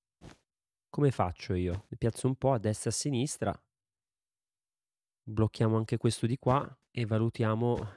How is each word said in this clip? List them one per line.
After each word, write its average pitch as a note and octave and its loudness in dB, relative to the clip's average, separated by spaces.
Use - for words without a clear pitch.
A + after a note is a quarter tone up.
Come D3 2
faccio F#2 -2
io? F2+ -2
Li B2 -12
piazzo A#2 -2
un C3 0
po' C3 2
a A#2+ 0
destra G#2+ -2
e A2 -2
a - -4
sinistra. C3 -2
Blocchiamo A2 2
anche A2 0
questo A2+ 0
di A#2+ 0
qua - 0
e A#2+ -4
valutiamo A2 2